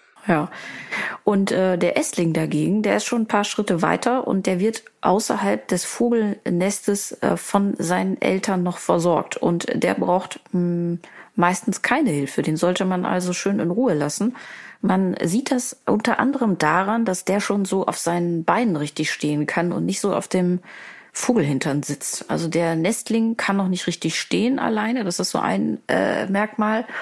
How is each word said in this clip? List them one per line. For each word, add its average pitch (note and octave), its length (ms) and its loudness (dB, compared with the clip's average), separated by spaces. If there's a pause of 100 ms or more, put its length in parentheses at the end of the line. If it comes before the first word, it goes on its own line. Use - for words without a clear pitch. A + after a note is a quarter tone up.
(280)
Ja. D3+ 220 2 (760)
Und, G3 280 2
äh, F#3 260 2
der F3 220 0
Essling F3 340 0
dagegen, D#3+ 480 0
der G3+ 160 2
ist G#3+ 80 -2
schon A#3 180 0
ein A3 40 -2
paar G#3 160 2
Schritte F#3+ 400 0
weiter A#3+ 440 2
und F#3+ 200 0
der F#3 120 0
wird A3 240 0 (180)
außerhalb G#3 680 2
des F3+ 180 -2
Vogelnestes, G3+ 1300 0 (100)
äh, - 160 0
von G3+ 400 0
seinen F#3 440 0
Eltern F#3+ 420 2
noch F3 160 -2
versorgt. E3+ 580 2
Und E3+ 340 0
der F#3 220 0
braucht, F#3 460 0 (120)
hm, F3 480 0 (360)
meistens F#3 480 0
keine C4 280 2
Hilfe. C#3+ 300 -2
Den D#3 160 0
sollte F3+ 280 2
man F#3 200 0
also F3+ 280 0
schön G3+ 260 -2
in F3 100 0
Ruhe G#3+ 240 2
lassen. D3+ 420 0 (460)
Man F#3 420 2
sieht G#3 280 0
das - 340 -2
unter G#3+ 340 2
anderem A#3+ 380 2
daran, F#3+ 480 2
dass F#3 200 -2
der G3 140 2
schon G3+ 260 0
so F#3+ 200 0
auf - 140 0
seinen E3+ 460 0
Beinen G3+ 320 2
richtig D3+ 340 -2
stehen D3 340 0
kann F3 260 0
und E3 140 -2
nicht F#3+ 140 -2
so G3 140 0
auf - 140 -2
dem F3+ 320 2 (520)
Vogelhintern D3 720 0
sitzt. - 480 -6
Also D#3+ 200 -2
der E3+ 260 2
Nestling A3+ 640 0
kann - 180 0
noch G3 140 2
nicht F3+ 180 -2
richtig E3 320 -2
stehen A3+ 400 0
alleine. A3 460 0
Das F3+ 140 -4
ist F#3+ 120 -2
so - 80 2
ein, G3+ 480 0
äh, G2 400 0
Merkmal. G#3+ 580 -2 (160)